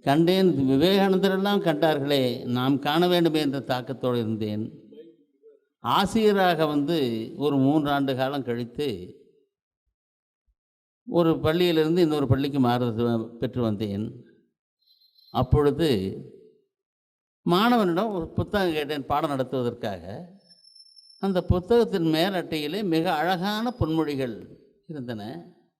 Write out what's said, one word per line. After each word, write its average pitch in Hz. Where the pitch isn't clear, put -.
கண்டேன், 170
விவேகானந்தரெல்லாம் 190
கண்டார்களே, 143
நாம் 127
காண 156
வேண்டுமே 165
என்ற 139
தாக்கத்தோடு 123
இருந்தேன். 110
ஆசிரியராக 185
வந்து 143
ஒரு 143
மூன்று 143
ஆண்டு 139
காலம் 131
கழித்து, 117
ஒரு 165
பள்ளியிலிருந்து 160
இன்னொரு 151
பள்ளிக்கு 139
மாறுதல் 120
பெற்று 123
வந்தேன். 110
அப்பொழுது 143
மாணவனிடம் 202
ஒரு 160
புத்தகம் 175
கேட்டேன், 147
பாடம் 147
நடத்துவதற்காக. 120
அந்த 185
புத்தகத்தின் 180
மேல் 165
அட்டையிலே 165
மிக 165
அழகான 190
பொன்மொழிகள் 147
இருந்தன. 131